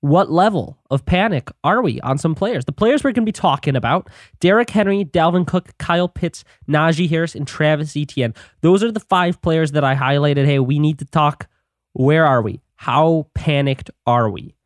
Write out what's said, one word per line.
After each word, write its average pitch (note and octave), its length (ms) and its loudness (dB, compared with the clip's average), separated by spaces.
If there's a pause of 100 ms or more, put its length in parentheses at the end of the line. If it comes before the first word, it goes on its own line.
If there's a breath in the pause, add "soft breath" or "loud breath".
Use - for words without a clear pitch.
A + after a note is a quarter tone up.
What D#3 280 2
level F3 500 0 (100)
of C3+ 160 -2
panic F3+ 440 0 (140)
are G3 180 2
we F3 200 -2
on C3+ 160 -4
some D#3+ 180 -2
players? G3 300 -4
The - 80 -6
players C4 320 0
we're C4+ 80 0
gonna A3+ 100 0
be G#3+ 80 -2
talking C#3+ 460 -2
about, B2+ 320 -2 (320 loud breath)
Derrick G#3+ 300 4
Henry, G3 340 0
Dalvin E3+ 420 2
Cook, - 300 -4
Kyle F3 320 -2
Pitts, - 340 -8 (240 soft breath)
Najee D#3 400 2
Harris, E3 280 -2
and C#3+ 120 -8
Travis D3+ 480 -2
Etienne. C3+ 380 -4 (260 loud breath)
Those F#3 240 4
are A#3 80 -2
the G#3+ 80 -6
five F3+ 420 0
players D#3+ 300 0
that D3 140 0
I C3+ 100 2
highlighted. C#3+ 480 2
Hey, C#3 160 2
we C3+ 180 0
need D3+ 220 0
to D3 60 -12
talk. D3 420 -2 (460)
Where D3+ 320 2
are C3 160 2
we? G#2 180 -6 (160)
How D#3 580 0
panicked C#3 580 -2 (140)
are A#2+ 240 2
we? - 260 -14 (100)